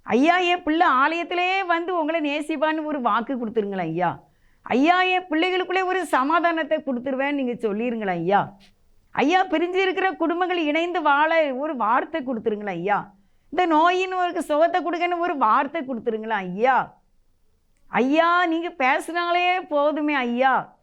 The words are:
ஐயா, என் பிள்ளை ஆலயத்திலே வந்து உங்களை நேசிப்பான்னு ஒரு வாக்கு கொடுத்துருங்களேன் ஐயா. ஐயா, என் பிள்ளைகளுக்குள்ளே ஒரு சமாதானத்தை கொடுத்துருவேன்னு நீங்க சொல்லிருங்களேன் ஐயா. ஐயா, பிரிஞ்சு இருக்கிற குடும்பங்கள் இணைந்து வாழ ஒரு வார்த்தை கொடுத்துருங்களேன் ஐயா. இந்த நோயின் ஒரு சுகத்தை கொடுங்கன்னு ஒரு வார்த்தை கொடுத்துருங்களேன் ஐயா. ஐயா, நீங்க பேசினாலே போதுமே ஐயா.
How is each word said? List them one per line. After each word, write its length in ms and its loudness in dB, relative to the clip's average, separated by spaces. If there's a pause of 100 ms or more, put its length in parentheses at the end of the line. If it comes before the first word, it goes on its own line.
ஐயா, 360 4
என் 260 0
பிள்ளை 240 2
ஆலயத்திலே 760 0
வந்து 340 -2
உங்களை 220 -2
நேசிப்பான்னு 640 -2
ஒரு 180 -4
வாக்கு 340 -2
கொடுத்துருங்களேன் 420 -4
ஐயா. 460 -4 (380)
ஐயா, 400 2
என் 200 0
பிள்ளைகளுக்குள்ளே 640 -2
ஒரு 200 -2
சமாதானத்தை 720 0
கொடுத்துருவேன்னு 540 -4
நீங்க 200 -2
சொல்லிருங்களேன் 560 -4
ஐயா. 500 0 (520)
ஐயா, 360 2
பிரிஞ்சு 300 -2
இருக்கிற 360 0
குடும்பங்கள் 460 -2
இணைந்து 440 0
வாழ 540 2
ஒரு 200 -4
வார்த்தை 480 0
கொடுத்துருங்களேன் 420 -4
ஐயா. 480 -2 (360)
இந்த 160 2
நோயின் 480 2
ஒரு 280 -2
சுகத்தை 440 2
கொடுங்கன்னு 340 -2
ஒரு 180 -2
வார்த்தை 440 2
கொடுத்துருங்களேன் 480 -6
ஐயா. 720 0 (840)
ஐயா, 580 2
நீங்க 240 -2
பேசினாலே 920 0
போதுமே 520 0
ஐயா. 680 0